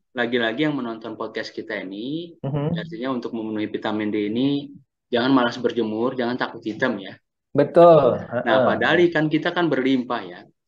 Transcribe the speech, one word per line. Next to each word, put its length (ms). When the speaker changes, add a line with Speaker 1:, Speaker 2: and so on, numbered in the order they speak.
Speaker 1:
lagi-lagi 560
yang 80
menonton 400
podcast 320
kita 320
ini, 640
Speaker 2:
Mm-hmm. 320
Speaker 1:
artinya 320
untuk 240
memenuhi 400
vitamin 400
D 160
ini 400
jangan 240
malas 240
berjemur, 560
jangan 240
takut 240
hitam 400
ya. 160
Speaker 2:
Betul. 720
Speaker 1:
Nah, 0
Speaker 2:
Heeh. 240
Speaker 1:
padahal 280
ikan 240
kita 160
kan 160
berlimpah 560
ya. 180